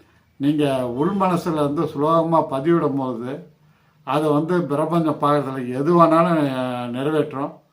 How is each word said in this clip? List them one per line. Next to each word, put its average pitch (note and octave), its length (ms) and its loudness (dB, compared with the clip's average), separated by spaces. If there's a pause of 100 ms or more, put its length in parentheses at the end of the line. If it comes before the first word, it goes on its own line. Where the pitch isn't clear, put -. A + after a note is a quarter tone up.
(380)
நீங்க C#3 500 0
உள் D3 280 -2
மனசுல F3+ 380 0
இருந்து D3+ 300 -2
சுலோகமா D#3+ 680 2
பதிவிடும் D3 440 0
போது B2+ 520 -6 (560)
அதை D3+ 260 0
வந்து D#3+ 340 0
பிரபஞ்சம் D#3 580 0
பார்க்கறதுல C3+ 480 0
எது D3+ 340 4
வேணாலும், D#3+ 500 4
அஹ், B2+ 340 -4
நிறைவேற்றும். C#3+ 720 -4 (140)